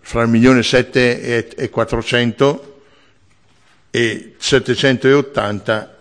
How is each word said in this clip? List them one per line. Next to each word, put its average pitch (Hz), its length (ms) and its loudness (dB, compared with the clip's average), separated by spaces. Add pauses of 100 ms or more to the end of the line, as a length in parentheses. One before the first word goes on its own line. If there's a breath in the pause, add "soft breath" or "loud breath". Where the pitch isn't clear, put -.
fra - 220 -4
il 117 60 0
milione 117 360 4
sette 120 880 -2
e 117 160 -8
quattrocento 120 1120 -2 (1040 soft breath)
e 113 480 -4
settecentottanta 120 1600 0